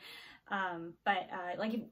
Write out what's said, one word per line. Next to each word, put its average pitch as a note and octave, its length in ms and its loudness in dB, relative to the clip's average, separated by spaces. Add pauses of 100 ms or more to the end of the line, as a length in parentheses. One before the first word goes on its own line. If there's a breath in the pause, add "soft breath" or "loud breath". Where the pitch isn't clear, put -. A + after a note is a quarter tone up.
(480 loud breath)
Um, F3 460 0 (100)
but, F#3+ 280 6
uh, F3 260 -2
like, A3 160 2
if, A3+ 60 0 (120)